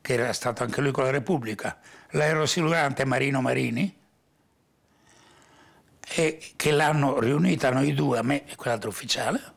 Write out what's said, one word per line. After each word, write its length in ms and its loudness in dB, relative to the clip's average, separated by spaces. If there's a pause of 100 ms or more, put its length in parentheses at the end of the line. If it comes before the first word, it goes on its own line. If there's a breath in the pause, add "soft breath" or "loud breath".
che 120 -4
era 200 0
stato 300 -4
anche 180 -4
lui 120 0
con 100 -2
la 80 2
Repubblica, 680 -4 (300 loud breath)
l'aerosilurante 920 0
Marino 360 0
Marini, 580 -2 (2000 soft breath)
e 460 -2
che 160 0
l'hanno 480 4
riunita 520 2
noi 240 2
due, 240 0
a 40 -2
me 240 -2
e 80 -16
quell'altro 360 -4
ufficiale. 680 -4